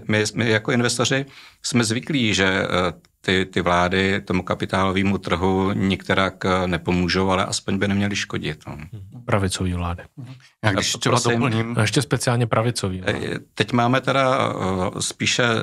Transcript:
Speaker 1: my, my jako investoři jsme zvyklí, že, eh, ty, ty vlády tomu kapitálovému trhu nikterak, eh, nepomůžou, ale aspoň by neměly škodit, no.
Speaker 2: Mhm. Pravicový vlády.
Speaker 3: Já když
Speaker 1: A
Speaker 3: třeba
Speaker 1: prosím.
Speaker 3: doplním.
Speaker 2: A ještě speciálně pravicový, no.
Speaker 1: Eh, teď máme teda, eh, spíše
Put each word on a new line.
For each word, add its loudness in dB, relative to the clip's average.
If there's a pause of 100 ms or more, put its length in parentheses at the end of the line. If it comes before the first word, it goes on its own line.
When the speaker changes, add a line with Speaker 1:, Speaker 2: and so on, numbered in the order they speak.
Speaker 1:
my, 2 (120)
my 0
jako 2
investoři 0 (380)
jsme 2
zvyklí, 0
že, 4
eh, 2 (280)
ty, 2
ty -2
vlády 2
tomu -2
kapitálovému 0
trhu 0
nikterak, 0
eh, 2
nepomůžou, 0
ale 2
aspoň -4
by 0
neměly 0
škodit, -6
no. -12
Speaker 2:
Mhm. -16
Pravicový 0
vlády. -4 (600)
Speaker 3:
Já 2
když 0
Speaker 1:
A -4
Speaker 3:
třeba 2
Speaker 1:
prosím. 2
Speaker 3:
doplním. 0
Speaker 2:
A 4
ještě 2
speciálně 0
pravicový, -2
no. -10
Speaker 1:
Eh, -2 (140)
teď -2
máme 2
teda, 2
eh, -2
spíše -2 (200)